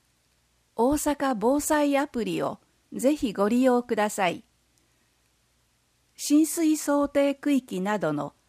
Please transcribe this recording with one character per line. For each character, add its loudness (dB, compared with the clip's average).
大 2
阪 -2
防 0
災 2
ア 0
プ -4
リ -4
を -4
ぜ 2
ひ -4
ご 0
利 2
用 4
く -4
だ 0
さ -2
い。 -6
浸 2
水 0
想 0
定 2
区 -2
域 -2
な -2
ど -2
の -6